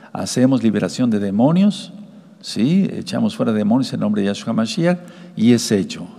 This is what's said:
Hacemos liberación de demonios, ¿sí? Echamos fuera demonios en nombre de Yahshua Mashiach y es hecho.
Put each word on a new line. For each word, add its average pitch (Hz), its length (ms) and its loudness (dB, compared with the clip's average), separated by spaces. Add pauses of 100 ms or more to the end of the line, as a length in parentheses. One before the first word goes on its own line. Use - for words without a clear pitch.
(140)
Hacemos 123 480 0
liberación 110 480 0
de 107 100 0
demonios, 131 720 2 (480)
¿sí? 139 500 0
Echamos 117 440 -4
fuera 120 180 0
demonios 107 400 0
en 110 80 -6
nombre 104 220 0
de 98 40 0
Yahshua 101 240 -4
Mashiach 160 460 0 (400)
y 113 160 6
es 113 180 0
hecho. 98 360 -2 (120)